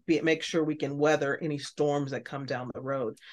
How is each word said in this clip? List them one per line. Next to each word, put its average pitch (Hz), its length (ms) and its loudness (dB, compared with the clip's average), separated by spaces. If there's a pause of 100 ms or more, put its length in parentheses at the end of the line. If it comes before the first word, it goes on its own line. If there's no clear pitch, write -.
be, 160 160 4
make 160 220 2
sure 165 200 0
we 151 120 0
can 143 220 -2
weather 147 440 4
any 151 160 -2
storms 143 540 0
that 120 140 -4
come 139 200 -8
down 127 280 -4
the 123 80 -8
road. 131 360 -2 (160)